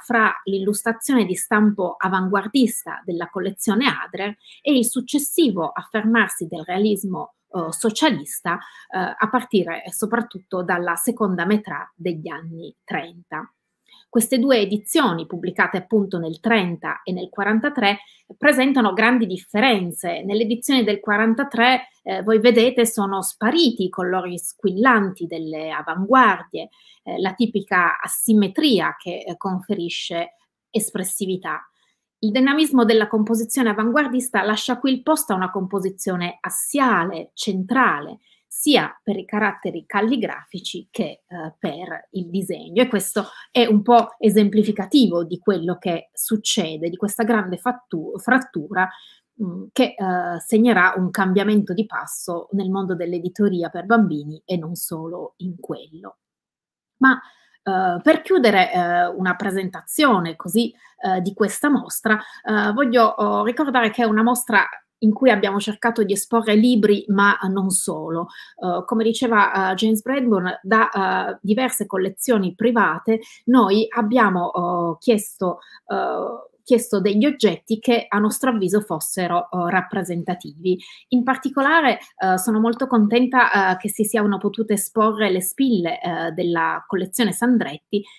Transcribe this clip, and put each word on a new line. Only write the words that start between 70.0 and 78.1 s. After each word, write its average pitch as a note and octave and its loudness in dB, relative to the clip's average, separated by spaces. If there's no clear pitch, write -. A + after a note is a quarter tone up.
Bradburn, A#3 0
da, A3 2
eh, - -12
diverse G#3+ 0
collezioni F#3+ 0
private A3 2
noi A3 4
abbiamo, G#3+ 2
oh, F3 -2
chiesto, G3+ 0
eh, G3 -6
chiesto A3+ 2
degli G#3 4
oggetti A3 0
che A#3 0
a G3+ -2